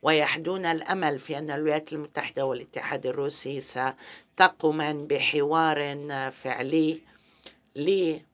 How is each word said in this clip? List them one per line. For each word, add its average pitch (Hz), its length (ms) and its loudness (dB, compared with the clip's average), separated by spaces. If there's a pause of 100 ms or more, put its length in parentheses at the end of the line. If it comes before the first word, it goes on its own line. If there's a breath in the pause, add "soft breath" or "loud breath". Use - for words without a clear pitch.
ويحدون 160 640 2
الأمل 165 540 0
في 143 180 -8
أن 151 140 -6
الولايات 151 420 0
المتحدة 147 520 -4
والاتحاد 131 600 -4
الروسي 139 560 -4
ستقومان 151 1500 0
بحوار 147 880 2 (360)
فعلي 156 720 0 (720 loud breath)
لتمهيد 160 580 0